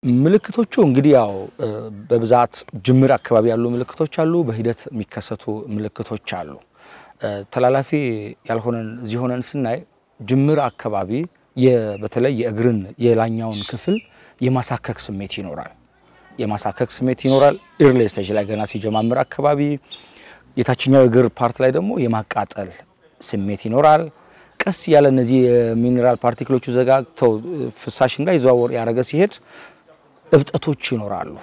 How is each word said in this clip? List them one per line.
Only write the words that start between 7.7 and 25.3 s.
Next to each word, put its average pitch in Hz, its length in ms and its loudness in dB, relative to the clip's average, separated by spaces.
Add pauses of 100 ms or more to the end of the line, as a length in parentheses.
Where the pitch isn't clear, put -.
ያልሆነን 113 420 -4 (180)
ዝሆነን 123 360 -4
ስናይ 127 360 -4 (420)
ጅምር 135 400 2
አካባቢ 104 500 -4 (460)
የ-፣ 127 140 4 (280)
በተለይ 120 380 -2
የእግርን 113 440 0 (180)
የላኛውን 113 680 0
ክፍል 180 320 -4 (440)
የማሳከክ 127 600 -4
ስሜት 98 340 -10
ይኖራል። 90 380 -12 (580)
የማሳከክ 107 600 -4
ስሜት 127 320 -4
ይኖራል። 135 340 4 (220)
ኢርሊ 127 280 4
ስቴጅ 101 240 -6
ላይ 104 140 0
ገና 107 220 -6
ሲጀማምር 110 520 -2
አካባቢ 143 420 -2 (960)
የታችኛው 131 480 4
እግር 120 280 6
ፓርት 120 260 -2
ላይ 131 140 2
ደግሞ 180 260 -2
የማቃጠል 107 720 -4 (500)
ስሜት 101 420 -6
ይኖራል። 151 400 4 (580)
ቀስ 196 220 -4
እያለ 147 260 6
እነዚህ 131 340 4